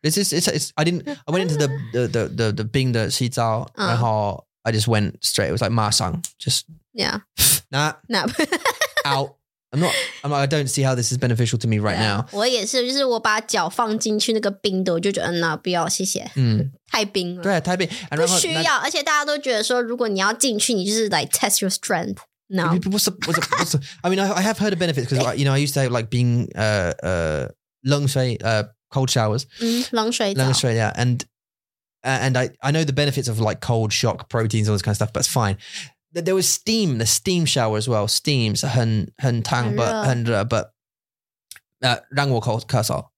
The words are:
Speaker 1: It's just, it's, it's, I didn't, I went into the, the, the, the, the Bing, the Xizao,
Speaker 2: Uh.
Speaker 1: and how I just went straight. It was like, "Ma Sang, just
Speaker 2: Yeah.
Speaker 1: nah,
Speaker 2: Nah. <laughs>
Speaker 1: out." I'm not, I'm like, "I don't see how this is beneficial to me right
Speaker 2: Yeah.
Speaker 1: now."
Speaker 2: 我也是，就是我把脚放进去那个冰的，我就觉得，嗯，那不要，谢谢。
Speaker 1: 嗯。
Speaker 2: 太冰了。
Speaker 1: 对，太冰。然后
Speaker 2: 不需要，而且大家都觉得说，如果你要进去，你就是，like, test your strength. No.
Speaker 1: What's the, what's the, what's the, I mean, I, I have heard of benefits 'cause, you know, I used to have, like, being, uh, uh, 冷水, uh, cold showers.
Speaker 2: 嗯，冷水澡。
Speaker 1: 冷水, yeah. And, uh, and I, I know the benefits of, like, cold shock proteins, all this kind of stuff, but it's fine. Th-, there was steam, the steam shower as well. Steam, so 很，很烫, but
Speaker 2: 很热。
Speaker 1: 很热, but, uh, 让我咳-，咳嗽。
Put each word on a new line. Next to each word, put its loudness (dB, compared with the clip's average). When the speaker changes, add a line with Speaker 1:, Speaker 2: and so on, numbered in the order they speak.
Speaker 1:
It's 0
just, 0
it's, 0
it's, -2
I 2
didn't, 0
I -8
went 0
into -2
the, 2
the, 0
the, 0
the, 0
the -4
Bing, 0
the 0
Xizao, -2
Speaker 2:
Uh. -2
Speaker 1:
and 2
how -2
I 2
just 0
went 0
straight. 0
It -2
was 0
like, 0
"Ma 2
Sang, -2
just -2
Speaker 2:
Yeah. -4
Speaker 1:
nah, 0
Speaker 2:
Nah. 0
<laughs> -2
Speaker 1:
out." 0
I'm -2
not, 2
I'm -2
like, 2
"I 2
don't 0
see 0
how 2
this 0
is -2
beneficial 2
to -2
me 2
right 0
Speaker 2:
Yeah. 2
Speaker 1:
now." -2
Speaker 2:
我 0
也 0
是， 0
就 -4
是 0
我 2
把 2
脚 0
放 -2
进 0
去 0
那 2
个 0
冰 -2
的， 2
我 0
就 0
觉 -2
得， -2
嗯， 0
那 0
不 -6
要， 2
谢 -2
谢。 -4
Speaker 1:
嗯。 2
Speaker 2:
太 0
冰 -4
了。 -12
Speaker 1:
对， 2
太 0
冰。 0
然 -2
后 4
Speaker 2:
不 2
需 0
要， 2
而 -2
且 -2
大 0
家 2
都 -2
觉 -2
得 0
说， 0
如 -2
果 0
你 0
要 2
进 0
去， 0
你 0
就 -2
是， 0
like, 0
test 0
your 0
strength. -2
No. 0
Speaker 1:
What's 0
the, 0
what's 0
the, -2
what's -2
the, 2
I 0
mean, 2
I, 2
I 0
have 2
heard 2
of -2
benefits 0
'cause, 2
you 2
know, 4
I 4
used 0
to 2
have, 2
like, 0
being, 2
uh, 2
uh, 0
冷 0
水, 0
uh, 0
cold 0
showers. 0
Speaker 2:
嗯， 0
冷 0
水 0
澡。 2
Speaker 1:
冷 2
水, 0
yeah. 0
And, 0
uh, 0
and 2
I, 0
I 0
know 2
the 0
benefits 0
of, -2
like, 0
cold 0
shock -2
proteins, 0
all 2
this 0
kind -2
of 0
stuff, -2
but -2
it's 0
fine. 2
Th-, -4
there 2
was 2
steam, 0
the 0
steam 2
shower 2
as -2
well. 0
Steam, 0
so -2
很， 0
很 0
烫, 0
but 0
Speaker 2:
很 0
热。 2
Speaker 1:
很 -
热, -
but, -2
uh, 0
让 0
我 2
咳-， -2
咳 0
嗽。 -4